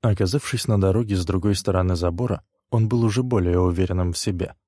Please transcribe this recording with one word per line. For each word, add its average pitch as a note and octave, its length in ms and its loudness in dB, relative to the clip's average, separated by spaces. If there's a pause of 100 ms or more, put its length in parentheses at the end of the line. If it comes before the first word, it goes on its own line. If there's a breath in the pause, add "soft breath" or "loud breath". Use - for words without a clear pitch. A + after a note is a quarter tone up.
Оказавшись G#2+ 640 0
на G#2 140 2
дороге G2 360 2
с F2+ 80 0
другой F#2 300 0
стороны F#2 420 0
забора, F2 460 -2 (280)
он A2 180 2
был A#2 160 2
уже A2 180 0
более F#2 380 2
уверенным F2+ 520 0
в F2 60 -6
себе. F2+ 360 -6 (140)